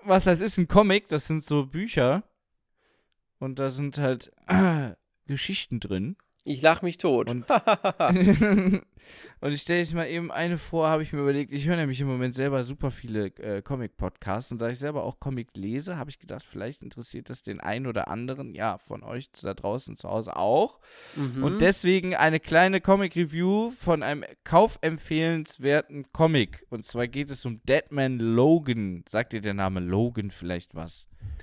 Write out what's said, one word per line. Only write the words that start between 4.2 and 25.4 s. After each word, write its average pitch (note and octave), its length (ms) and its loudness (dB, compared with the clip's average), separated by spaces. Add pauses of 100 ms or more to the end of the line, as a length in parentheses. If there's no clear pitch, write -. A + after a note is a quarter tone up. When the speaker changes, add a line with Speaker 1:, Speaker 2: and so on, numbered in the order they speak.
Speaker 1:
<clears throat> E3 500 4 (280)
Geschichten C#3 540 -6
drin. G2 380 -4 (260)
Speaker 2:
Ich C3+ 180 -6
lach D#3+ 200 6
mich F3 160 -4
tot. B2+ 320 2
Speaker 1:
Und A#2+ 200 -6
Speaker 2:
<laughs> - 0 -
Speaker 1:
<laughs> F#3+ 1300 4 (580)
und C#3+ 140 -4
ich C#3+ 80 -6
stell F3 220 0
dich D#3+ 100 -6
mal E3 160 -2
eben E3+ 220 -6
eine F3 260 -2
vor, D#3 320 0
hab D#3 100 2
ich D#3 140 -6
mir D3 80 -2
überlegt, C#3 320 0
ich C#3+ 140 -4
höre F3 80 2
nämlich C#3 260 -2
im C#3 60 -2
Moment B2+ 280 -2
selber C3+ 280 0
super B2 280 -6
viele, G#2+ 360 -4 (100)
äh, G2+ 240 -6
Comic-Podcasts. G#2 880 -8
Und A#2+ 80 -8
da A#2 100 -2
ich B2 100 -8
selber D3 240 -6
auch - 160 -10
Comic B2+ 360 -8
lese, C3+ 420 -8
hab D3 120 -10
ich - 100 -18
gedacht, - 240 -14
vielleicht - 380 -12
interessiert - 480 -16
das - 140 -16
den G2+ 180 -10
einen A#2 260 -6
oder G#2+ 220 -4
anderen, B2 460 -10
ja, G2 220 -4
von - 260 -14
euch A#2+ 280 -12
da - 220 -8
draußen G#2 420 -8
zu - 140 -12
Hause G#2+ 260 -6
auch. C3 440 0 (360)
Speaker 2:
Mhm. C3 280 -4
Speaker 1:
Und F3+ 180 0
deswegen F3+ 540 4
eine D#3 240 4
kleine F#3 420 4
Comic-Review F#3+ 880 2
von F3 320 0
einem C#3 240 -4 (180)
kaufempfehlenswerten D#3 1700 2